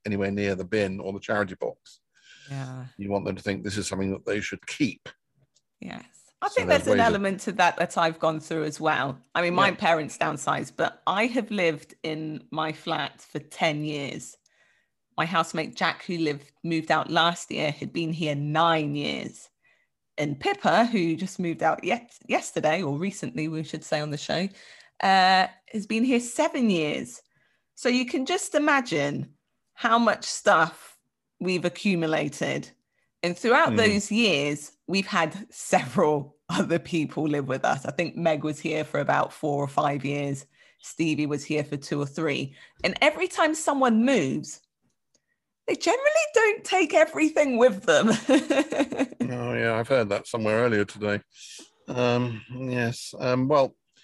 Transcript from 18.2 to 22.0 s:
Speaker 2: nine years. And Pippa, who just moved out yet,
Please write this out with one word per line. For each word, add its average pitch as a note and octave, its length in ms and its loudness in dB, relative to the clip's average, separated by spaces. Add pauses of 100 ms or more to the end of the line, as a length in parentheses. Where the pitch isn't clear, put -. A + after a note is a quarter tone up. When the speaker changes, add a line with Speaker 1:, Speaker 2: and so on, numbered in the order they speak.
Speaker 2:
nine D3+ 600 0
years. - 540 -6 (680)
And D3 220 -4
Pippa, A3+ 460 2
who F3+ 320 0
just F#3 220 -8
moved E3 220 -4
out D#3+ 220 0
yet, - 300 -4 (140)